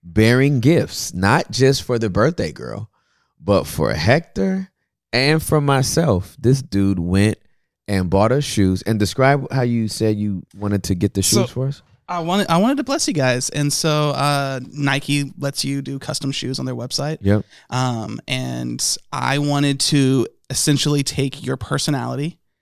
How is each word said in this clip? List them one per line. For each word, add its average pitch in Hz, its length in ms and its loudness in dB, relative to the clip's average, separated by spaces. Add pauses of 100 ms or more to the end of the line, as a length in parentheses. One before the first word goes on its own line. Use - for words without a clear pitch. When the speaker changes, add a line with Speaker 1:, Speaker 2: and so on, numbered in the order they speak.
Speaker 1:
bearing 120 560 4
gifts, 131 560 0
not 101 380 2
just 135 320 2
for 123 120 -2
the 113 140 0
birthday 113 400 0
girl, 62 400 -12 (500)
but 82 240 2
for 62 280 -2
Hector 190 760 0 (420)
and 143 280 2
for 151 200 0
myself. 139 800 2
This 131 220 4
dude 98 360 0
went 92 400 2 (480)
and 92 240 -2
bought 104 220 4
us 143 100 2
shoes. 92 400 0
And 110 160 -2
describe 131 540 2
how 135 100 0
you 117 240 0
said 107 300 0
you 104 260 -4 (140)
wanted 101 280 -2
to 95 120 0
get 95 180 0
the 98 80 0
Speaker 2:
So, 101 200 2
Speaker 1:
shoes - 80 -2
for 131 180 -4
us. 143 140 -8 (260)
Speaker 2:
I 180 120 -4
wanted, 175 280 0
I 165 80 4
wanted 247 220 4
to 269 60 -2
bless 269 220 -2
you 262 80 -2
guys. 127 360 0
And 147 220 0
so, 151 380 0
uh, 139 480 -2 (140)
Nike 139 680 0
lets 139 260 -6
you 139 160 -4
do 135 200 -8
custom 135 320 -6
shoes 131 260 -6
on 131 80 -4
their 127 80 -6
website. 139 460 -6
Speaker 1:
Yep. 101 240 2 (260)
Speaker 2:
Um, 117 560 -2
and 123 560 -4 (300)
I 135 260 -2
wanted 143 420 0
to 135 460 2 (240)
essentially 143 540 0
take - 420 -4
your 131 100 -4
personality 139 840 -4 (240)